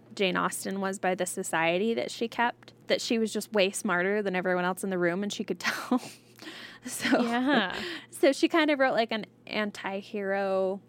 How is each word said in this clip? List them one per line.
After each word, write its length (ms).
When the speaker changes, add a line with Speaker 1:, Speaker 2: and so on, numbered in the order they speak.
Speaker 1:
Jane 200
Austen 440
was 180
by 160
the 120
society 680
that 160
she 160
kept, 460
that 120
she 180
was 140
just 200
way 180
smarter 520
than 120
everyone 300
else 180
in 80
the 80
room, 240
and 100
she 120
could 160
<laughs> 80
tell. 320
So, 340
Speaker 2:
Yeah. 540
Speaker 1:
so 220
she 160
kind 220
of 100
wrote, 140
like, 180
an 140
anti-hero 1000